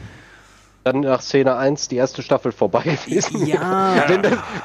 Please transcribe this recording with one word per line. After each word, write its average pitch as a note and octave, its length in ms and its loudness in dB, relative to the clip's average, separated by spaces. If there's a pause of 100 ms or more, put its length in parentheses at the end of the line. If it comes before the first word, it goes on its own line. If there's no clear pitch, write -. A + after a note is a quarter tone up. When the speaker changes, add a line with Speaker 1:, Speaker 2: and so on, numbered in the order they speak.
(840)
Speaker 1:
Dann B2+ 180 0
nach C3+ 220 0
Szene C3 340 2
eins C#3 320 0
die B2+ 80 -4
erste B2+ 260 0
Staffel B2+ 300 0
vorbei A2+ 300 0
gewesen. E3 640 -2
Speaker 2:
Ja. F#3 580 0
Speaker 1:
<laughs> D3 40 0
Wenn F#3 140 2
das, G3+ 120 2 (300)